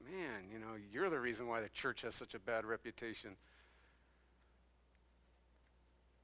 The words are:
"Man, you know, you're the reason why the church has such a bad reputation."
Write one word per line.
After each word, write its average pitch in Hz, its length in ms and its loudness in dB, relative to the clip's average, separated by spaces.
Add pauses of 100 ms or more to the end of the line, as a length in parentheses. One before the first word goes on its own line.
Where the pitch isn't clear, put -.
"Man, 127 480 -4
you 110 100 -6
know, 110 160 -6
you're 110 340 2
the 147 120 4
reason 120 260 2
why 113 140 4
the 104 80 -2
church - 320 0
has 113 120 0
such - 200 -4
a 117 60 -6
bad 113 260 2
reputation." 110 720 -2 (2750)